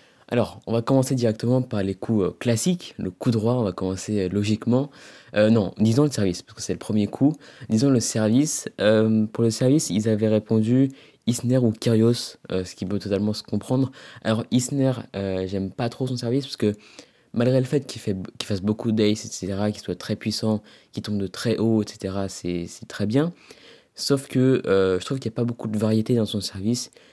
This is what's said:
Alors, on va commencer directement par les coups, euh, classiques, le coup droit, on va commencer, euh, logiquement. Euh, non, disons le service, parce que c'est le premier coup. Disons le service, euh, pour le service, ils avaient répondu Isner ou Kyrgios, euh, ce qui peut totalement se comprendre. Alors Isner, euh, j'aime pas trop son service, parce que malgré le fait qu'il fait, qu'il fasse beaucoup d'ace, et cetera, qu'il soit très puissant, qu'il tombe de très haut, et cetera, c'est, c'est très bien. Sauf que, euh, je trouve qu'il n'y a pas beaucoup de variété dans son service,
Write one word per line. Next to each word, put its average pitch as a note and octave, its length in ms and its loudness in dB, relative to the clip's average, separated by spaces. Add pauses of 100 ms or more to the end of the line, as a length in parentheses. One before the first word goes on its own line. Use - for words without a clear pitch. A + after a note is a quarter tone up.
(280)
Alors, - 400 -2
on G#2+ 60 -4
va A2+ 100 0
commencer C3+ 320 2
directement A#2+ 480 0
par A2 180 -4
les F#2+ 140 -2
coups, G#2+ 280 0
euh, F2 60 2 (100)
classiques, D3 600 -2
le F2+ 100 -4
coup A#2+ 220 -2
droit, A2+ 240 2
on B2 80 0
va G2 80 0
commencer, F#2+ 480 -4
euh, F#2 100 0
logiquement. G#2+ 640 0 (440)
Euh, G#2+ 140 6
non, A2+ 300 2
disons A2+ 240 4
le D3+ 80 2
service, G2 320 -2
parce - 120 -20
que - 60 -14
c'est - 120 -6
le E2 60 -8
premier G#2+ 280 0
coup. C3+ 260 2 (360)
Disons A2 200 2
le B2+ 100 4
service, A2+ 680 0 (100)
euh, A2 460 4
pour A2 180 -2
le A#2 60 4
service, C3 400 2
ils G#2+ 180 0
avaient A2 200 2
répondu A2 640 2 (360)
Isner B2 300 2
ou A#2+ 140 4
Kyrgios, A#2 680 2 (140)
euh, F#2 120 -2
ce - 120 -12
qui - 100 -8
peut G2 140 -2
totalement G2+ 340 0
se - 80 -8
comprendre. C3 500 -2 (320)
Alors A2+ 280 0
Isner, C3 400 0 (240)
euh, F#2+ 320 -4
j'aime F#2+ 240 -4
pas A#2+ 180 -4
trop C3 160 -6
son B2 120 -4
service, A#2+ 280 -2
parce - 100 -12
que G#2 200 0 (580)
malgré B2+ 260 4
le C3 60 0
fait C#3 220 -2
qu'il - 120 -12
fait, G#2 160 -4 (220)
qu'il - 100 -10
fasse G2 140 -2
beaucoup G#2+ 300 0
d'ace, G#2+ 340 2
et - 20 -14
cetera, G2+ 440 -4
qu'il G#2 100 -8
soit F2+ 160 -6
très - 180 -6
puissant, G#2+ 460 -2 (300)
qu'il A2+ 100 -10
tombe G#2 160 -4
de G2 80 -2
très G#2+ 320 -2
haut, A2 240 2
et G#2 60 0
cetera, F#2+ 420 -6
c'est, F2 380 -6
c'est - 200 -18
très - 200 -4
bien. C#3+ 260 0 (640)
Sauf C3+ 320 -2
que, C3 400 2
euh, F#2+ 320 2
je - 60 -12
trouve C3+ 120 -6
qu'il B2 140 -6
n'y - 20 -16
a - 40 -8
pas A#2+ 80 0
beaucoup A#2+ 220 -6
de G#2+ 120 -2
variété A2 340 2
dans A2+ 140 2
son G#2 140 -4
service, G#2 500 -4 (220)